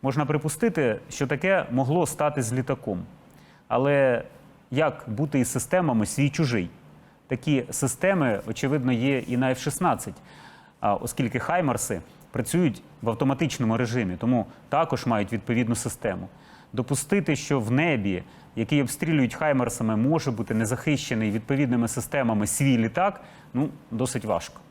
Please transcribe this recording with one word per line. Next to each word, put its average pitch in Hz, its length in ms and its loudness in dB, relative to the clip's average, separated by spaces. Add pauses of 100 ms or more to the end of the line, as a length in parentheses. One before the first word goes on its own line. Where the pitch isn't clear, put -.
Можна 135 240 0
припустити, 151 720 0 (100)
що - 160 -4
таке 156 440 2
могло 135 360 2
стати 147 360 0
з 110 100 -2
літаком. 123 500 -2 (680)
Але 131 540 4 (480)
як 143 360 0
бути 135 340 0
із 120 80 2
системами 135 580 2
свій-чужий? 127 640 0 (580)
Такі 131 440 0
системи, 143 760 0
очевидно, 131 460 0
є 127 260 2
і 120 180 -4
на 131 140 2
Ф 127 100 -2
шістнадцять, - 540 -2 (640)
а, 101 140 2
оскільки 120 440 -2
«Хаймарси» 131 640 0 (300)
працюють 151 520 0 (200)
в 113 80 0
автоматичному 127 680 0
режимі, 113 400 0
тому 117 300 0 (220)
також 156 380 0
мають 104 260 0
відповідну 117 420 0
систему. 95 540 -6 (440)
Допустити, 147 640 0
що 139 240 0
в 110 100 -2
небі, 120 520 0 (340)
який 127 260 2
обстрілюють 139 520 0
«Хаймарсами», 123 640 0
може 147 340 2
бути 110 240 -4
незахищений 113 760 0
відповідними 120 580 0
системами 117 580 0
свій 135 320 2
літак, 175 420 0 (340)
ну, 127 140 -2 (220)
досить 117 340 -2
важко. 92 360 -2 (100)